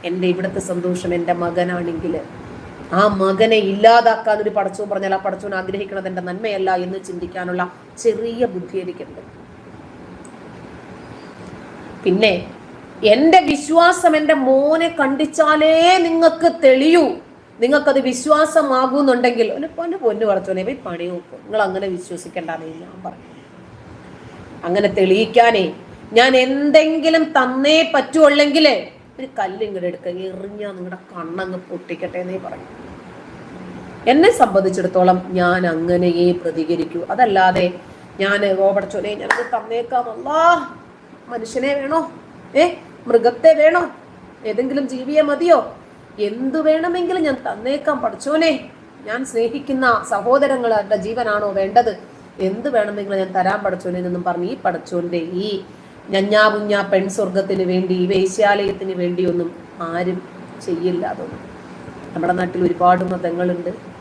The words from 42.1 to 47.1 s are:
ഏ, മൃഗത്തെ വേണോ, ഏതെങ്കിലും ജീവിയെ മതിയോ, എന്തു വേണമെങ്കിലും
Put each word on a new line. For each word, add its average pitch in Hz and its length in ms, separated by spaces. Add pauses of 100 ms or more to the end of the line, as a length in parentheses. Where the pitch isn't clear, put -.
ഏ, 349 180 (320)
മൃഗത്തെ 240 480
വേണോ, 330 360 (540)
ഏതെങ്കിലും 254 440
ജീവിയെ 262 340
മതിയോ, 294 520 (440)
എന്തു 247 400
വേണമെങ്കിലും 339 640